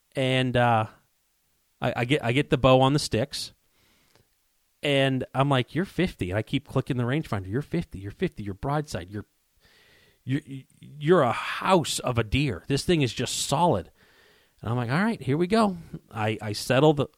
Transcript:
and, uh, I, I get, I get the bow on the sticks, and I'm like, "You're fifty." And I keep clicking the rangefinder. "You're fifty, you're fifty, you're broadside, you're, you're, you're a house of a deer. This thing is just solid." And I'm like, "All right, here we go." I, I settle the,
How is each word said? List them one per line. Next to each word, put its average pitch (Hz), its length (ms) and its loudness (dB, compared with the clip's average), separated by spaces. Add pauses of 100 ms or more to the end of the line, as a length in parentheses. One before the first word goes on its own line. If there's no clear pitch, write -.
(160)
and, 131 400 0
uh, 117 300 4 (920)
I, 127 160 -2
I 120 80 -2
get, 135 200 -2
I 117 60 0
get 143 200 0
the - 60 2
bow 131 240 6
on 131 120 4
the 143 80 2
sticks, - 520 -4 (1300)
and 135 440 0 (100)
I'm 135 140 2
like, 131 260 0
"You're 165 100 0
fifty." 160 460 -4
And 98 80 0
I 113 40 -2
keep - 260 -4
clicking 135 280 -2
the 123 60 -2
rangefinder. 117 480 -4
"You're 123 120 -4
fifty, - 360 -8
you're 98 140 -12
fifty, - 320 -6
you're 98 100 -6
broadside, 135 560 -6
you're, 104 160 -10 (1000)
you're, 131 180 -4 (360)
you're 147 440 2
a 120 100 4
house - 680 0
of 123 200 -4
a 117 60 -4
deer. 127 440 0
This 139 160 0
thing 170 180 2
is 123 100 0
just - 360 -6
solid." 139 420 2 (720)
And 104 100 -6
I'm 117 60 0
like, 120 160 -2
"All 160 100 0
right, 220 180 -2
here 131 160 -2
we 175 120 0
go." 208 280 2 (360)
I, 110 280 -2
I 107 120 -6
settle 143 420 4
the, 139 240 -2